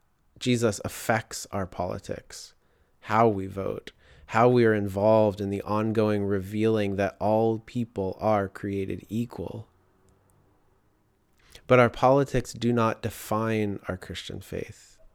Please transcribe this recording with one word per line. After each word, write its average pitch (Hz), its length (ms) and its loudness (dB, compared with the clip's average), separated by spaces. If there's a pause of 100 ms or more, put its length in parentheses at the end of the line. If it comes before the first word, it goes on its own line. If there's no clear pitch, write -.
(380)
Jesus 117 460 0
affects - 680 -4
our 98 140 -4
politics, - 880 -10 (480)
how 113 260 4
we 98 180 -2
vote, 98 460 -8 (340)
how 117 220 4
we 123 160 6
are 110 100 6
involved 104 640 4
in 98 100 -4
the 98 120 -4
ongoing 107 600 0
revealing 101 720 0
that 98 220 -2
all 110 420 2
people 98 600 -6
are 101 280 2
created 98 600 -6
equal. 110 600 -8 (2000)
But 123 120 6
our 120 120 6
politics 131 600 2
do 117 200 -2
not 113 300 0
define 107 760 -2 (100)
our 92 80 -6
Christian - 440 -14
faith. - 580 -14 (160)